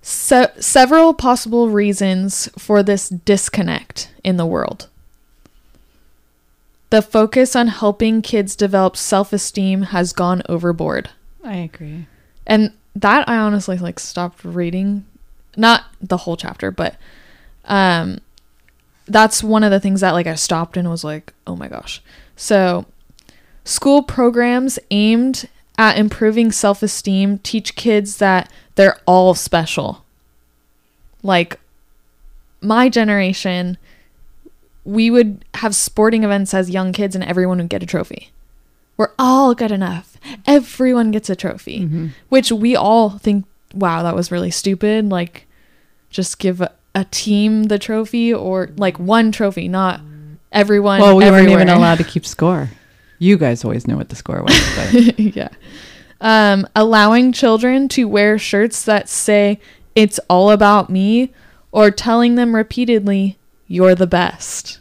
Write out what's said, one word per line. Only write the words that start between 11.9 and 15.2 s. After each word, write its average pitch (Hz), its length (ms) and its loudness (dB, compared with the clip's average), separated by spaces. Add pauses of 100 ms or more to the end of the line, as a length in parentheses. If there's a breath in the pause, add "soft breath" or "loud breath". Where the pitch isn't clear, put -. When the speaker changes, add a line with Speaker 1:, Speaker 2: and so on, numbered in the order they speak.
Speaker 1:
And 214 280 0 (220)
that 208 320 0
I 233 100 -2
honestly, 208 400 -2
like, 175 220 -8
stopped - 440 -10
reading. 180 600 -6 (500)